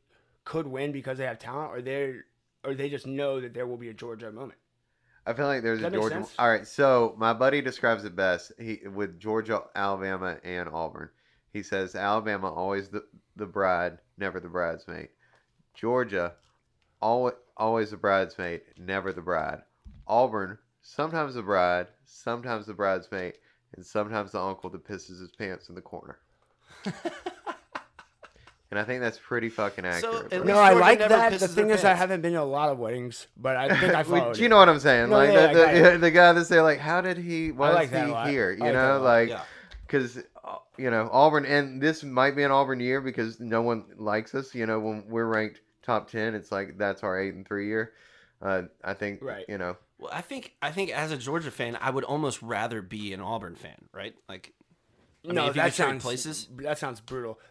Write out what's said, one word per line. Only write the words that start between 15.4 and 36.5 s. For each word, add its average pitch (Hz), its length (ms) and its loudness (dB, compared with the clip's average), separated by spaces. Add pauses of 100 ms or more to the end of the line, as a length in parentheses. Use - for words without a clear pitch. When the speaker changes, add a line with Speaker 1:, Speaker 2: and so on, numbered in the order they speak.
Speaker 2:
Georgia, 107 640 -4 (640)
al-, 123 320 0 (240)
always 110 320 -2
the 104 80 -14
bridesmaid, 92 640 -2 (160)
never 95 340 -6
the 87 100 -10
bride. 76 420 -4 (440)
Auburn, 110 520 0 (240)
sometimes 151 500 -6
the 120 80 -10
bride, 90 460 2 (180)
sometimes 117 640 -8
the 107 80 -12
bridesmaid, 95 580 -4 (420)
and 90 100 -20
sometimes 104 460 -6
the 104 100 -6
uncle 95 280 -8
that 90 180 -18
pisses 92 320 -14
his 90 180 -18
pants 95 300 -12
in 87 80 -20
the 90 60 -18
corner." - 380 -20 (680)
Speaker 3:
<laughs> 196 60 -8 (1800)
Speaker 2:
And 101 80 -6
I 107 60 -2
think 123 160 -6
that's 117 180 -4
pretty 117 300 -6
fucking 101 380 -6
Speaker 3:
So, 90 40 -2
Speaker 2:
accurate, 226 360 -4
Speaker 3:
at - 40 -14
Speaker 2:
bro. 185 100 -4
Speaker 3:
least - 80 -4
Speaker 1:
No, 202 120 4
I 196 120 12
Speaker 3:
Georgia - 100 10
Speaker 1:
like 214 180 8
Speaker 3:
never 214 160 4
Speaker 1:
that. 226 140 6
The 190 80 -2
Speaker 3:
pisses - 20 -2
their 185 80 0 (180)
Speaker 1:
thing 214 80 0
is, 196 60 2
I - 80 -2
Speaker 3:
pants. 180 140 4
Speaker 1:
haven't 185 200 -2
been 170 120 0
to 165 80 0
a - 20 0
lot 143 260 0
of 135 80 -2
weddings, 120 500 -8 (100)
but 131 180 -2
I 135 140 0 (100)
think 180 140 4
I 156 80 2
Speaker 2:
<laughs> - 20 2
Well, 170 180 2
Speaker 1:
followed 120 160 0
Speaker 2:
you 240 100 4
Speaker 1:
it. - 20 6
Speaker 2:
know 220 80 10
what 185 100 12
I'm 151 120 6
saying? 123 300 4
Speaker 1:
No, - 60 6
Speaker 2:
Like, 139 160 8
Speaker 1:
yeah, 160 160 10
Speaker 2:
the, - 20 8
Speaker 1:
I 147 40 2
got 165 180 10 (120)
Speaker 2:
the, 180 100 12
Speaker 1:
it. 170 60 2
Speaker 2:
the 170 120 6
guy 175 220 10
that's 170 160 2
there, 165 140 8